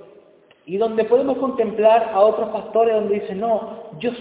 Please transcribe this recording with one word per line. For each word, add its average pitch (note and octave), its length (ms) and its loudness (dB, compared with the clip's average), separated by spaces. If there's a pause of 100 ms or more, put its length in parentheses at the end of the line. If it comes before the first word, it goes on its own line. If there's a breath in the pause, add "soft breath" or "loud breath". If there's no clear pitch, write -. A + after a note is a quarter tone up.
(640)
y F3 120 -6
donde A3 260 0
podemos C4 360 2
contemplar A3 720 2
a F#3+ 80 4
otros G#3+ 280 2
pastores A3 460 0
donde G#3 200 0
dicen, F#3+ 260 -6
"No, - 480 -4 (100)
yo A#3 220 -4